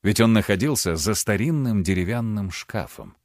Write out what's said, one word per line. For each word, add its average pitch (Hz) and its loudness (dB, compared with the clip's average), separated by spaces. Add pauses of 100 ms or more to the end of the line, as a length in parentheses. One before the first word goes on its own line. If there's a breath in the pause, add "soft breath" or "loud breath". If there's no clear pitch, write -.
ведь 101 2
он 113 6
находился 104 2
за 90 0
старинным 113 0
деревянным 101 -2
шкафом. - -10